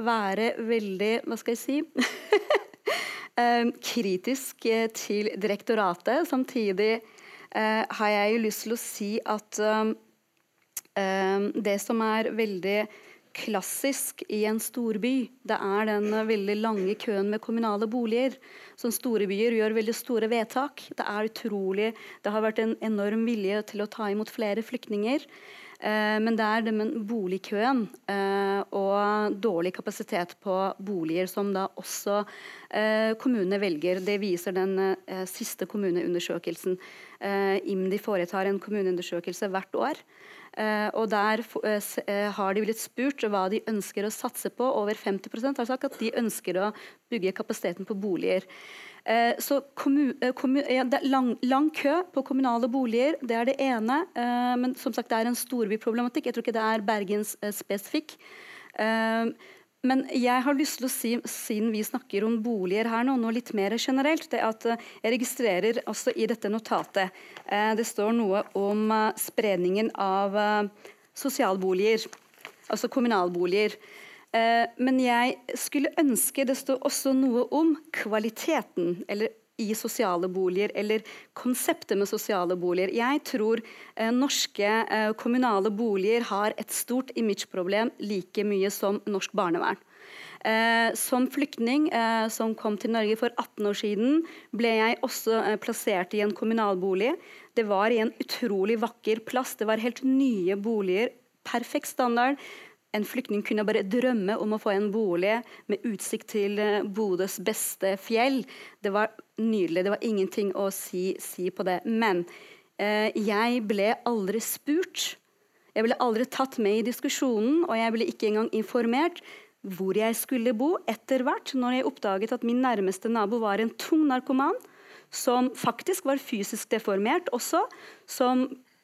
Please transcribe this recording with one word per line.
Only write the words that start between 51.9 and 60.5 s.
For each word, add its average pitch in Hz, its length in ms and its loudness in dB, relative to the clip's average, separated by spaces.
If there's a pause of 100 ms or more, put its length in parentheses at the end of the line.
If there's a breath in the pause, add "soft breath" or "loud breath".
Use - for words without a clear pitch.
på 269 100 0
kommunale 254 460 2
boliger, 254 460 2 (100)
det 226 100 0
er 233 100 0
det 269 140 2
ene. 262 460 2 (100)
Eh, 247 400 0
men 247 200 0
som - 180 -4
sagt, 233 160 -4
det 226 80 2
er 220 80 2
en 240 100 0
storbyproblematikk. 233 880 -2
Jeg 240 100 -4
tror 233 100 -4
ikke 233 80 0
det 220 160 0
er 220 160 0
Bergens, 208 560 0
eh, 208 80 -4
spesifikk. 208 640 -6 (600 loud breath)
Eh, 226 560 0 (520 loud breath)
men 262 300 2
jeg 247 260 4
har 277 140 2